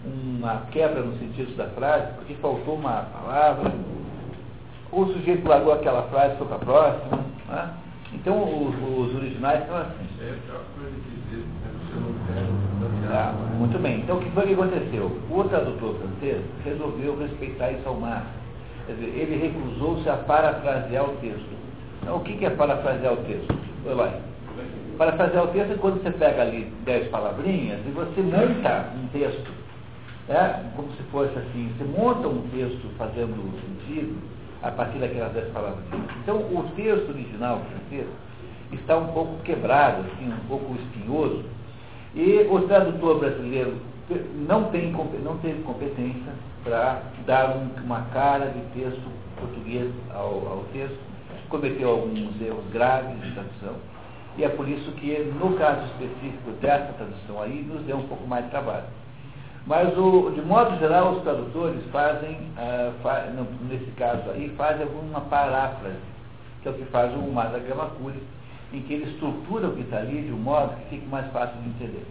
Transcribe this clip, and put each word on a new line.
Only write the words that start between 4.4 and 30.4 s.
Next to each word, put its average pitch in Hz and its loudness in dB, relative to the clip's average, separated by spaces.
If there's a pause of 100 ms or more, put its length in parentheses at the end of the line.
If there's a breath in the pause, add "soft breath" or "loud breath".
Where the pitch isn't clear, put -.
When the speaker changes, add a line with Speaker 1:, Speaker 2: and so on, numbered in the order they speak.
Speaker 1:
ou 190 6
o 185 2
sujeito 175 2
largou 151 8
aquela 135 4
frase, 135 6
foi 110 -4
pra 107 -4
próxima, 135 6 (280)
né? 165 -4 (380)
Então, 190 2
os, 147 0
os 131 0
originais 135 0
são 175 -4
assim. 165 -6 (120)
Speaker 2:
É, 117 -8
é - -8
uma 120 -8 (100)
coisa 139 -8
que 120 -8
dizer, 113 -6
né, - -8 (160)
você - -6
não - -4 (140)
deve 95 0 (480)
Speaker 1:
Tá, 110 2 (240)
muito 117 4
bem. 131 2
Então, 180 0
o - 2
que - -2
foi 196 4
que 196 6
aconteceu? 160 2 (120)
O 185 4
tradutor 120 2
francês 98 -2 (220)
resolveu 143 -2
respeitar 131 -2
isso 131 -4
ao 127 -2
máximo. 117 -4 (560 loud breath)
Quer 120 -6
dizer, 113 -6
ele 156 0
recusou-se 156 -2
a 143 4
parafrasear 139 2
o 139 -2
texto. 110 -6 (520)
Então, 170 -2
o - 2
que 202 -4
que - 0
é 160 4
parafrasear 127 4
o - 0
texto, - -2 (300)
Eloy? 120 2 (880)
Parafrasear 170 6
o 170 4
texto 196 2
é 202 0
quando 190 2
você 180 0
pega 143 6
ali 113 -2 (140)
dez 123 2
palavrinhas 110 0
e 135 -4
você 170 -2
monta 180 4
um 127 -6
texto, - -2 (760)
né? 170 2